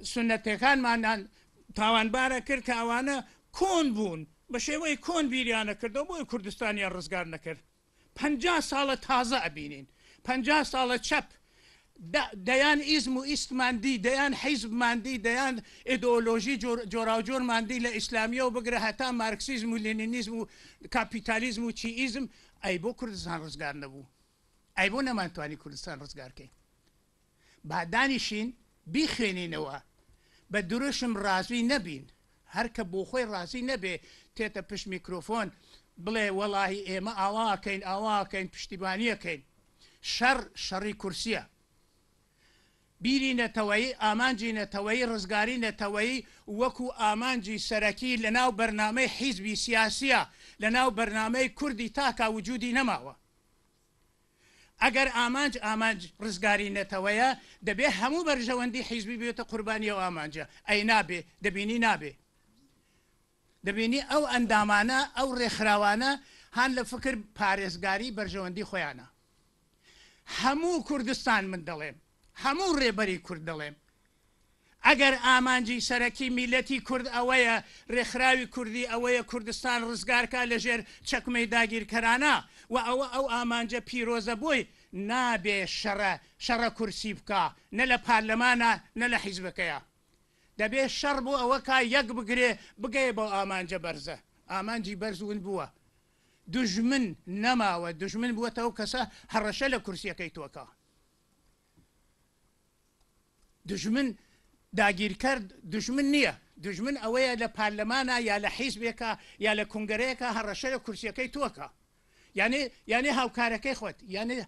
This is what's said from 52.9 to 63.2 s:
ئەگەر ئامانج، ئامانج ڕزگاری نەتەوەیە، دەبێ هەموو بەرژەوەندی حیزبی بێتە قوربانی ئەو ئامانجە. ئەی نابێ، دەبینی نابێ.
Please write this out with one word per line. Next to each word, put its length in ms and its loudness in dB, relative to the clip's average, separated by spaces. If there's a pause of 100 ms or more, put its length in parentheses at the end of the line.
ئەگەر 360 4
ئامانج، 420 2
ئامانج 420 0 (220)
ڕزگاری 540 0
نەتەوەیە، 540 2 (360)
دەبێ 220 2 (100)
هەموو 300 0
بەرژەوەندی 600 0
حیزبی 320 -4
بێتە 300 -4
قوربانی 400 -2
ئەو 140 -2
ئامانجە. 400 -6 (240)
ئەی 220 4
نابێ، 300 4 (240)
دەبینی 420 -2
نابێ. 260 2 (1500)